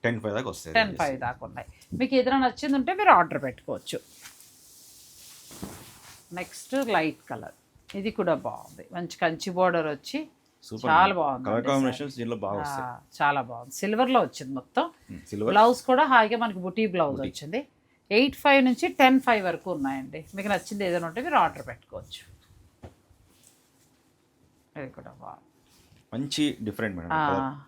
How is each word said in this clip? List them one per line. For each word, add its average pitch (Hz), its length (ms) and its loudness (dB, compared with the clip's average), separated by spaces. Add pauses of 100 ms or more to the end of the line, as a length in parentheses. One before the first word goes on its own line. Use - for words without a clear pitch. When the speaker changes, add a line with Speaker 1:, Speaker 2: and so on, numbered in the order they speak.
Speaker 1:
టెన్ 117 180 -2
ఫైవ్ 107 120 -4
దాకా 120 160 -4
వస్తాయి 80 240 -12
Speaker 2:
టెన్ 220 140 2
ఫైవ్ 92 120 -10
Speaker 1:
ranges. 139 220 -2
Speaker 2:
దాకా 123 240 -8
ఉన్నాయి. 117 220 -16 (300)
మీకు 262 180 0
ఏదైనా 254 220 4
నచ్చింది 262 380 0
ఉంటే 285 180 0
మీరు 392 160 4
ఆర్డర్ 175 340 4
పెట్టుకోవచ్చు. - 560 -8 (2250)
నెక్స్ట్ - 400 -12
లైట్ 202 560 0
కలర్, 110 220 -10 (460)
ఇది 190 140 -4
కూడా 175 220 0
బాగుంది, - 600 -8
మంచి 175 280 -10
కంచి 165 320 -2
బోర్డర్ 175 340 2
వచ్చి 262 400 -8 (360)
Speaker 1:
సూపర్ 113 280 -4
Speaker 2:
చాలా 165 120 8
Speaker 1:
అండి. 196 120 4
Speaker 2:
బాగుంది 139 300 -2
Speaker 1:
కలర్ 107 120 0
Speaker 2:
అండి 120 100 -2
Speaker 1:
కాంబినేషన్స్ 135 480 0
Speaker 2:
సారీ. 120 80 -6
Speaker 1:
దీనిలో 117 140 -4
బాగా 101 220 -4
Speaker 2:
ఆ, - 20 -4
Speaker 1:
వస్తాయి. 135 600 -6
Speaker 2:
చాలా 143 180 2
బాగుంది, 120 340 -10
సిల్వర్లో 233 440 2
వచ్చింది 139 340 -4
మొత్తం. 185 300 -4
Speaker 1:
ఉమ్, 185 360 -10 (100)
సిల్వర్. 107 240 0
Speaker 2:
బ్లౌజ్ 233 280 6
కూడా 262 220 4
హాయిగా 240 340 4
మనకి 214 220 -4
బుటీ 185 280 -2
బ్లౌజ్ 165 300 0
Speaker 1:
బుటీ. 135 120 -6
Speaker 2:
వచ్చింది. 180 380 -8 (440)
ఎయిట్ 262 240 4
ఫైవ్ 277 300 6
నుంచి 254 220 2
టెన్ 269 320 6
ఫైవ్ 220 260 2
వరకు 170 260 -4
ఉన్నాయండి. 135 540 -6 (100)
మీకు 196 120 -6
నచ్చింది 202 380 -4
ఏదైనా 170 220 -2
ఉంటే 175 140 -8
మీరు 302 140 -2
ఆర్డర్ 156 320 2
పెట్టుకోవచ్చు. - 720 -16 (2500)
ఇది 127 120 -12
కూడా - 180 -18 (100)
బాగుంది. - 240 -18 (680)
Speaker 1:
మంచి 143 500 -2
డిఫరెంట్ 104 340 -4
మేడం 85 140 -10
Speaker 2:
ఆ. 156 180 0
Speaker 1:
కలర్. 135 380 -2